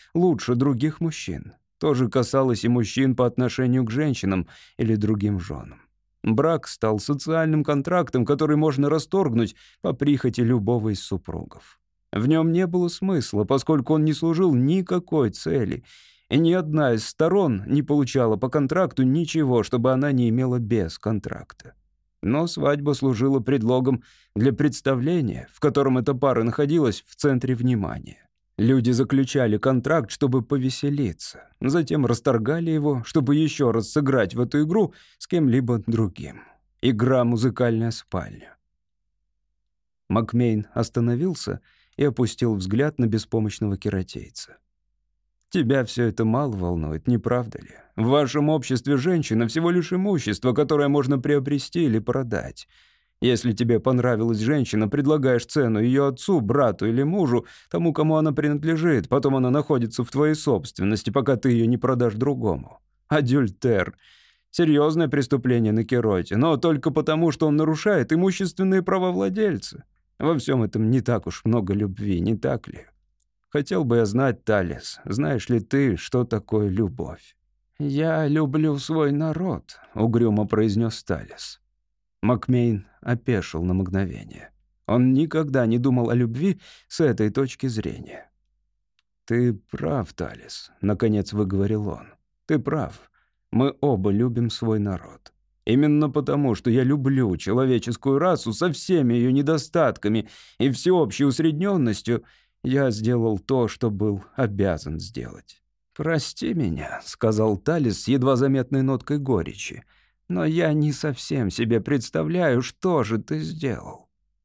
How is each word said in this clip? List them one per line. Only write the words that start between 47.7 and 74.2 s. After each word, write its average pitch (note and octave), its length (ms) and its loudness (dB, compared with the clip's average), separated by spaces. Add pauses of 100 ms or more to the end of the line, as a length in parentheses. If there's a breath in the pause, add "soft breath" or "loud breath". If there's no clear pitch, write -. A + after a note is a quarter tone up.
В A2 100 0
вашем C#3+ 420 2
обществе C#3 480 0
женщина C3 500 0
всего D#3+ 240 0
лишь F3 220 0
имущество, E3+ 600 0
которое C#3+ 360 2
можно C#3 300 2
приобрести C#3+ 640 -2
или A2+ 160 2
продать. A#2+ 680 -6 (540 soft breath)
Если A#2+ 320 2
тебе A#2 260 2
понравилась A#2 640 0
женщина, A#2 480 0
предлагаешь C3+ 580 2
цену A#2 320 0
её C3 300 2
отцу, C#3+ 320 0
брату A2+ 460 2
или A#2+ 180 0
мужу, D3+ 420 0 (240 loud breath)
тому, E3+ 220 0
кому D#3 240 2
она D#3 160 2
принадлежит, D3 760 0
потом C3+ 280 2
она B2+ 140 2
находится B2+ 520 0
в A#2+ 80 -6
твоей D3+ 240 2
собственности, G#2+ 760 -2
пока C3 260 2
ты B2 160 2
её A2+ 140 4
не B2 120 2
продашь B2 360 0
другому. A2+ 680 -4 (280)
Адюльтер. A#2+ 880 0 (540 soft breath)
Серьёзное D#3 580 2
преступление A#2+ 640 2
на A2 120 2
Кероте, G#2 520 0
но D3+ 200 4
только D#3 340 0
потому, D#3 400 0
что D#3 160 -2
он D3 100 2
нарушает D#3 560 0
имущественные F#3+ 720 0
права F#3 300 0
владельца. F#3+ 720 -2 (340)
Во D#3 180 2
всём C3 260 0
этом A2 280 0
не B2+ 100 2
так A2+ 260 -2
уж - 180 -12
много G#2+ 300 0
любви, G2+ 460 -2
не G#2 160 0
так C3 320 -4
ли? - 180 -18 (640)
Хотел D3+ 360 -2
бы A#2 120 2
я A#2 80 6
знать, A#2+ 400 0